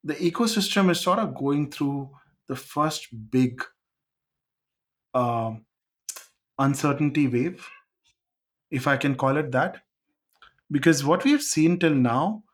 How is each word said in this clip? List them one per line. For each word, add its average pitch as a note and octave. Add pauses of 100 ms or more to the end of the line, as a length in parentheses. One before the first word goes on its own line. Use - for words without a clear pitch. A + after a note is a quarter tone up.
the D3
ecosystem G3
is E3+
sort F#3+
of D#3+
going C#3+
through C#3 (380)
the C3
first D3+ (240)
big, B2+ (1500)
um, A#2 (920)
uncertainty C#3+
wave, B2 (1040)
if C3
I C#3
can C#3
call C3+
it D3+
that. D3 (880)
Because C#3+
what D#3+
we C4+
have D4
seen E3
till D#3+
now C3+ (100)